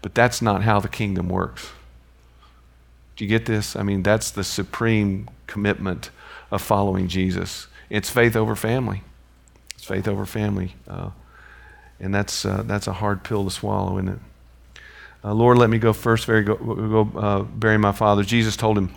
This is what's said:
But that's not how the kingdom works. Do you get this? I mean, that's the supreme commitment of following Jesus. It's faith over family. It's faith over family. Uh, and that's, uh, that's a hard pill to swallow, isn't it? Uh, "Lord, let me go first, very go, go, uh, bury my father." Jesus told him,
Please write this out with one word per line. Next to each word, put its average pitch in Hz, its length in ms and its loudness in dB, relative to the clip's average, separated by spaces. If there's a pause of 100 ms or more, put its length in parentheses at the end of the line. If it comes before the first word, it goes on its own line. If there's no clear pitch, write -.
But - 120 -10
that's 120 280 4
not 101 200 2
how 107 180 2
the 107 80 -6
kingdom 92 400 -4
works. 90 420 -6 (1500)
Do 107 80 -8
you 101 40 -6
get 113 180 4
this? 107 300 -2
I 101 60 -4
mean, 101 200 0
that's 107 280 2
the 98 140 -4
supreme 104 840 0 (180)
commitment 98 640 -2 (400)
of 101 100 -2
following 95 480 0
Jesus. 90 580 -4 (220)
It's 104 220 -4
faith 117 260 4
over 110 200 0
family. 110 460 -2 (720)
It's - 100 -20
faith 98 240 -4
over 101 180 -4
family. 101 480 -4 (140)
Uh, - 220 -10 (920)
and 98 140 -4
that's, 101 300 -2
uh, 98 220 -2
that's 104 200 -2
a 101 80 -4
hard 101 280 -2
pill 101 220 -2
to 92 60 -2
swallow, 98 480 -4
isn't 95 100 -4
it? 95 100 -8 (1040)
Uh, 104 100 -4
"Lord, 120 240 6
let 117 120 6
me 113 80 2
go 110 140 4
first, 113 340 0
very 110 160 4
go, 107 140 0
go, 110 600 0
uh, 101 240 0
bury 110 360 2
my 101 140 4
father." 104 320 4
Jesus 110 320 2
told 110 200 2
him, 92 200 0